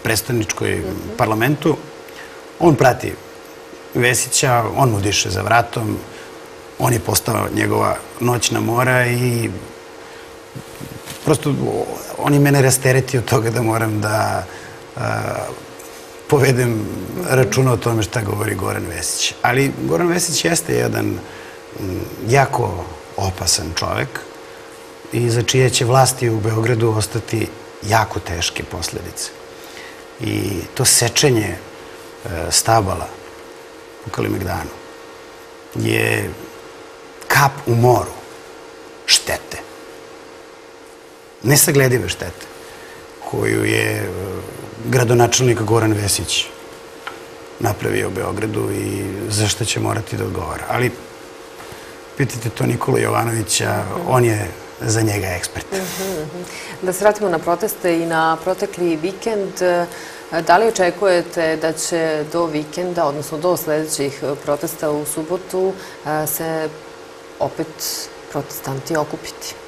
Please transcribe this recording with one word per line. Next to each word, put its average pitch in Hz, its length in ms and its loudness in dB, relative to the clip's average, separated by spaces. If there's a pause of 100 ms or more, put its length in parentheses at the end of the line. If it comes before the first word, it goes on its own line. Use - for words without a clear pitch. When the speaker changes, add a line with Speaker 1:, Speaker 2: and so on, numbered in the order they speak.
Speaker 1:
predstavničkoj 107 760 0 (360)
parlamentu. 127 600 2 (800)
On 160 160 8
prati 120 380 4 (800)
Vesića, 123 720 4 (120)
on 131 140 6
mu 104 100 2
diše 101 300 0
za 98 120 -2
vratom, 110 560 2 (840)
on 123 140 2
je 110 60 2
postao 104 560 2
njegova 107 400 4 (240)
noćna 117 400 2
mora 123 460 4
i 120 440 2 (1800)
prosto 151 280 4 (640)
on 143 160 2
je 143 60 8
mene 143 220 8
rasteretio 131 580 4
od 107 60 -2
toga 117 240 4
da 113 120 0
moram 110 400 2
da, 104 440 0 (520)
a, - 380 -2 (920)
povedem 120 580 4 (440)
računa 131 440 6
o 113 40 2
tome 110 260 2
šta 113 180 -2
govori 101 340 -2
Goran 101 340 -2
Vesić. - 520 -4
Ali 131 300 4 (120)
Goran 165 240 2
Vesić 165 380 0
jeste 165 280 2
jedan, 110 320 2 (720)
m, 92 200 -4 (280)
jako 113 580 4 (320)
opasan 92 580 0
čovek 117 340 -2 (1040)
i 117 160 2
za 117 120 2
čije 131 280 4
će 123 160 2
vlasti 123 440 6
u 110 100 2
Beogradu 113 500 4
ostati 110 580 0 (400)
jako 107 320 2
teške - 440 -4
posledice. - 680 -8 (920)
I 104 400 -2 (140)
to 127 120 0
sečenje, 113 680 4
e, - 20 -10 (920)
stabala 95 560 2 (960)
u - 40 -8
Kalemegdanu 95 600 -2 (1080)
je 110 540 2 (1000)
kap 139 240 6 (140)
u 120 100 4
moru 117 360 6 (920)
štete. - 520 0 (1900)
Nesagledive 131 640 6
štete - 360 -8 (840)
koju 110 360 2
je, 107 320 2
e, 104 120 -4 (760)
gradonačelnik 120 760 6
Goran 110 320 4
Vesić 101 520 0 (1120)
napravio 104 480 0
u 95 40 -4
Beogradu 104 600 -4
i 101 340 -4 (240)
za 104 180 2
što 104 180 -2
će - 140 -2
morati 107 380 -2
da 104 80 -2
odgovara. 92 440 -6
Ali 120 220 2 (1300)
pitajte 117 320 0
to 127 160 -2
Nikolu 120 320 0
Jovanovića, 110 840 0 (240)
on 123 180 4
je 104 220 2 (340)
za 113 200 2
njega 101 260 0
ekspert. - 440 -6
Speaker 2:
Mhm, 190 400 -6 (100)
mhm. 156 200 -10 (400)
Da 185 120 0
se 185 100 -2
vratimo 208 260 4
na 165 100 2
proteste 170 600 0
i 165 60 0
na 160 380 2
protekli 180 520 0
vikend. 190 580 -2 (920)
Da 175 100 8
li 220 100 6
očekujete 175 880 4
da 160 180 0
će 160 580 0
do 170 140 2
vikenda, 165 600 -2
odnosno 147 320 -2
do 170 200 2
sledećih 151 680 -2 (200)
protesta 151 480 -2
u 147 140 0
subotu, 185 680 -2 (320)
e, 156 220 0
se 160 420 -2 (720)
opet - 680 -4 (240)
protestanti 135 640 -6
okupiti? - 580 -6 (120)